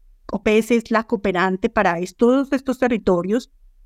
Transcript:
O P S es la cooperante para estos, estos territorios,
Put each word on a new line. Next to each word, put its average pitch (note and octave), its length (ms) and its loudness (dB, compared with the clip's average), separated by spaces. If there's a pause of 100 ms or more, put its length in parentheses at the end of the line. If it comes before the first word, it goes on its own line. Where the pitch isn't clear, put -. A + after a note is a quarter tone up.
(320)
O G3 100 -6
P G#3+ 160 2
S A3+ 180 2
es A3+ 140 -2
la A3+ 140 0
cooperante F#3+ 640 -2
para F3+ 300 0
estos, B3 520 0
estos C4 280 -2
territorios, G3+ 720 0 (340)